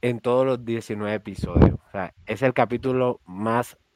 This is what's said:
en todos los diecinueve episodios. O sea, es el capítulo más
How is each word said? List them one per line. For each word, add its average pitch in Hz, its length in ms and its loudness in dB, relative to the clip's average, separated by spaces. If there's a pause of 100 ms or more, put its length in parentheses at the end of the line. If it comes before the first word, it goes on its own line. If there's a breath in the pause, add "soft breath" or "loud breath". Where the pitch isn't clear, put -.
en 120 180 -2
todos 127 280 2
los 120 180 -2
diecinueve 110 480 -4
episodios. 92 600 2
O - 180 -14
sea, 95 200 -6 (140)
es 107 160 -6
el 131 140 2
capítulo 123 720 0
más 110 500 -4 (180)